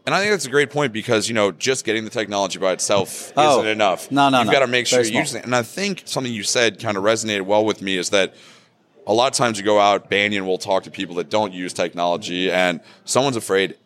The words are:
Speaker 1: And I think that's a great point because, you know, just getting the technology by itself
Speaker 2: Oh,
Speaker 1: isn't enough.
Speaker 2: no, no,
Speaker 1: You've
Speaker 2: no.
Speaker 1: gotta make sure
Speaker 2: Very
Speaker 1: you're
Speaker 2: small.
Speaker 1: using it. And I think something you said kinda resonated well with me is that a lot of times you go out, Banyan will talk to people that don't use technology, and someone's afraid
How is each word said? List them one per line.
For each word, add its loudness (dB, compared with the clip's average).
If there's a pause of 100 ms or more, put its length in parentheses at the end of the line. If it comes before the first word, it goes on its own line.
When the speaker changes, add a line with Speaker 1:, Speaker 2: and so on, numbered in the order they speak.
Speaker 1:
And 0
I 0
think 0
that's -2
a -10
great 2
point -2
because, 0
you -6
know, 2
just -4
getting -2
the -12
technology -4
by 2
itself -2
Speaker 2:
Oh, 6
Speaker 1:
isn't 2
enough. 0
Speaker 2:
no, 4
no, 4
Speaker 1:
You've 2
Speaker 2:
no. 2
Speaker 1:
gotta 4
make 0
sure 2
Speaker 2:
Very 0
Speaker 1:
you're -2
Speaker 2:
small. 0
Speaker 1:
using -6
it. -14
And -2
I 2
think -8
something -6
you -8
said 0
kinda -4
resonated 0
well 2
with -2
me -2
is -4
that 2 (720)
a 0
lot 4
of -6
times 0
you -8
go 4
out, 2
Banyan 0
will 0
talk -2
to -16
people -10
that -4
don't 0
use -8
technology, -2
and 2 (240)
someone's 0
afraid 0 (120)